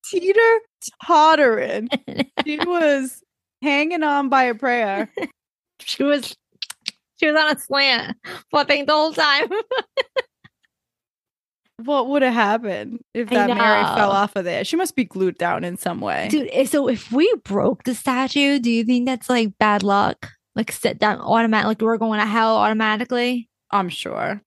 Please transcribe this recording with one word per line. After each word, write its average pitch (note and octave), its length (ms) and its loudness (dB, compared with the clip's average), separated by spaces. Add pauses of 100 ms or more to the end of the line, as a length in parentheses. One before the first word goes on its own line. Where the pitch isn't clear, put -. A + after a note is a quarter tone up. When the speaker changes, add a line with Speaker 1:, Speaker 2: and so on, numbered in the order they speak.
Speaker 1:
teeter-tottering. D#4+ 1900 2
Speaker 2:
<laughs> - 400 -6 (140)
Speaker 1:
She D4+ 180 -4
was D4 580 0 (380)
hanging D4+ 420 0
on C#4+ 280 0
by C4 140 4
a B3 100 0
prayer. A3 560 -2 (720)
Speaker 2:
She - 220 -6
was, C#4+ 320 0 (880)
she E4+ 60 4
was D4+ 100 2
on D4+ 180 2
a D4+ 60 -6
slant, C4+ 560 0 (340)
flipping C#4+ 360 0
the D4 80 2
whole D#4 180 2
time. D4+ 380 0
<laughs> G4 80 -2 (2250)
Speaker 1:
What C4 240 0
would C#4+ 140 2
have B3+ 120 2
happened A3+ 680 -2 (140)
if A3+ 160 -6
Speaker 2:
I B3 40 0
Speaker 1:
that G3+ 220 4
Mary G#3 280 4
fell G#3 240 0
Speaker 2:
know. G3 60 2
Speaker 1:
off G3+ 200 0
of F#3+ 100 -4
there? E3+ 200 -4
She - 100 -4
must E4+ 220 -2
be B3 80 0
glued F#3 340 -2
down E3+ 240 -2
in F3 140 -6
some - 240 -6
way. E2+ 280 -2
Speaker 2:
Dude, C#4+ 240 0
eh, C4+ 140 2
so C#4+ 220 0
if A#3 240 -4
we D#4+ 200 4 (120)
broke - 400 -2
the B3+ 100 -4
statue, C#4 640 0
do A#3+ 100 -2
you A#3 140 2
think B3 240 0
that's, B3+ 240 -4
like, A3+ 280 0
bad G#3 260 2
luck? G3+ 480 0 (240)
Like, - 160 -6
sit - 260 -4
down G#3+ 220 0
automatic, A3 480 0
like, A3 120 -4
we're A3+ 160 0
going G#3+ 220 -2
to G#3+ 80 0
hell A3 300 2
automatically? A3 920 0 (220)
Speaker 1:
I'm F#3+ 200 0
sure. - 560 -6